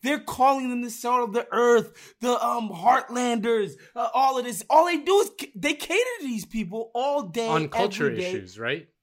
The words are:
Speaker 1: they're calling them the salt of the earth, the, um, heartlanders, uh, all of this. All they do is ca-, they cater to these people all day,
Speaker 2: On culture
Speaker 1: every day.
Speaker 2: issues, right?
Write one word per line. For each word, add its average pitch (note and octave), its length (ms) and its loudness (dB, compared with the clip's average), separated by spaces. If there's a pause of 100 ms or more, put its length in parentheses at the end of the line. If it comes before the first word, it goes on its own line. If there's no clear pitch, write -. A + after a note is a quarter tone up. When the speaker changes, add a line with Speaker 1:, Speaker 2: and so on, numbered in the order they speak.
Speaker 1:
they're C#4+ 180 -2
calling C4 500 2
them B3 120 -4
the A#3+ 100 -8
salt A#3+ 380 -2
of G3 40 -10
the A#3 180 -2
earth, A#3+ 680 2
the, B3 140 0 (120)
um, A#3 240 -2
heartlanders, A#3 1040 0 (220)
uh, - 180 -2
all C4 240 2
of B3 80 -2
this. A3 240 -8
All D#4 160 8
they F4 120 2
do F#4 220 4
is - 180 0
ca-, - 180 -12
they C#4+ 180 -2
cater G4 360 -2 (100)
to D4 80 -8
these A3 180 -6
people A3 480 -8
all C#4+ 300 -2
day, A3+ 240 -4
Speaker 2:
On D#3+ 220 0
culture G3+ 380 -2
Speaker 1:
every A#2 120 -4
day. - 100 -4
Speaker 2:
issues, F#2+ 300 -10
right? C3+ 280 -6 (160)